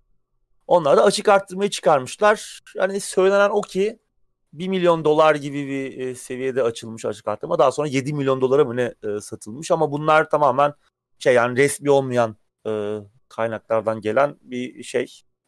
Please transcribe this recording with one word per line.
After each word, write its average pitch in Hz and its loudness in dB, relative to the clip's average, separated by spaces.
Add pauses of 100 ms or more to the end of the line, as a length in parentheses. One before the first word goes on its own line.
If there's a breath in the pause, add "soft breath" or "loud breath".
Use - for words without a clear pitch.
(680)
Onlar 165 4
da 220 4
açık 208 0
arttırmayı 196 0
çıkarmışlar. 175 0 (140)
Yani 196 -2
söylenen 202 2
o 208 -2
ki 208 -4 (540)
bir 170 -8
milyon 175 2
dolar 151 6
gibi 143 -6
bir, 135 -6
e, 127 -8
seviyede 127 -4
açılmış 113 -6
açık 104 -8
arttırma. 156 -4
Daha 135 6
sonra 147 -4
yedi 135 -2
milyon 135 0
dolara 135 4
mı 120 -6
ne, 123 -4 (100)
e, 104 -6
satılmış 117 -10
ama 160 0
bunlar 156 2
tamamen 143 2 (460)
şey, 135 4
yani 120 4
resmi 143 0
olmayan, 123 2 (300)
e, 107 -4 (300)
kaynaklardan 110 -4
gelen 131 0
bir 123 -12
şey, - -6 (260)